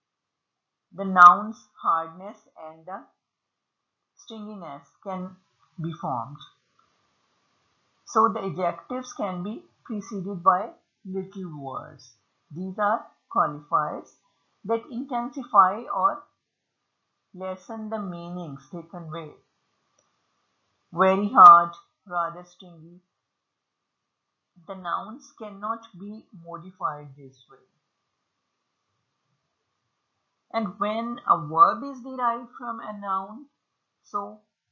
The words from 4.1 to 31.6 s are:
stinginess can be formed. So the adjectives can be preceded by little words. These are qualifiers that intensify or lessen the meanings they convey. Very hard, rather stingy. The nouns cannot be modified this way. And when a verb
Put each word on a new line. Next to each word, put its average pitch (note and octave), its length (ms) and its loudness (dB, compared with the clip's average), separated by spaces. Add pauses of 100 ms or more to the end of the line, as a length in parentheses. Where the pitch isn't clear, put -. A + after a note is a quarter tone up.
stinginess G3+ 680 -12 (200)
can F#3 340 -8 (460)
be E3 80 -4
formed. C#3 460 -6 (1700)
So A3 240 4
the G3+ 160 -2
adjectives F#3+ 680 -4
can F#3 280 -4
be A3 200 -6 (240)
preceded G3 560 -6
by F#3 260 4 (380)
little F#3 520 -8
words. B2+ 540 -10 (420)
These F#3 240 -6
are G#3 280 0 (280)
qualifiers D#3 760 -2 (560)
that A3+ 240 0
intensify A#3+ 920 2
or F#3+ 380 0 (1080)
lessen F#3+ 560 -8
the G#3+ 140 -4
meanings E3+ 680 -8
they F3 120 -8
convey. E3 480 -10 (1600)
Very F#3+ 360 4
hard, F3 440 12 (340)
rather F3 380 -4
stingy. F3 560 -20 (1700)
The F#3+ 100 -10
nouns F#3 600 -8
cannot G#3+ 420 -8 (180)
be G#3 240 -14 (220)
modified E3 640 -8 (100)
this C3+ 320 -20
way. C3 80 -20 (3000)
And G#3+ 260 -2
when A3+ 400 -2 (100)
a F3+ 80 6
verb E3 480 6